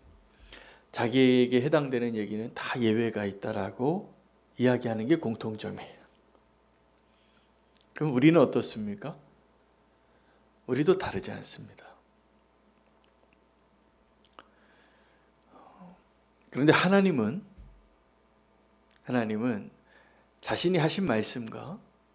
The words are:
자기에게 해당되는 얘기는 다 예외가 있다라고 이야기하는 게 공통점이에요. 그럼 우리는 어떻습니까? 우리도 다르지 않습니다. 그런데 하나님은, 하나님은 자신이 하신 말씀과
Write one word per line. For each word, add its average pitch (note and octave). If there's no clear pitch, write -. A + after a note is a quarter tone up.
자기에게 B2
해당되는 C3
얘기는 G#2+
다 -
예외가 A2
있다라고 G#2+
이야기하는 A#2
게 D#3+
공통점이에요. A2
그럼 D3+
우리는 D#3
어떻습니까? A2+
우리도 C3
다르지 -
않습니다. -
그런데 D3
하나님은, F3+
하나님은 A2
자신이 E3+
하신 D#3+
말씀과 A#2